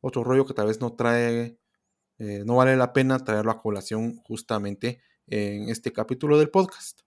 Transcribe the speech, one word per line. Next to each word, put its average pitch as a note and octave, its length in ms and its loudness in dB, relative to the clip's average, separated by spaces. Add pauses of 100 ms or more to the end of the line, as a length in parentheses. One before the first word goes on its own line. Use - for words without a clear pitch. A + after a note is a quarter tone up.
otro B2+ 220 -4
rollo C3 240 4
que C3+ 80 -12
tal G#2 120 0
vez A2 140 0
no A#2+ 120 -4
trae, A#2 640 0 (600)
eh, G2+ 260 -8
no A#2+ 120 2
vale C3 200 6
la B2+ 160 2
pena C3 260 2
traerlo A2 320 0
a A2 120 -4
colación A2 540 -4
justamente A2 840 -6 (260)
en G#2 440 -4
este A2+ 220 -6
capítulo D3 460 2
del D3+ 120 4
podcast. - 560 -2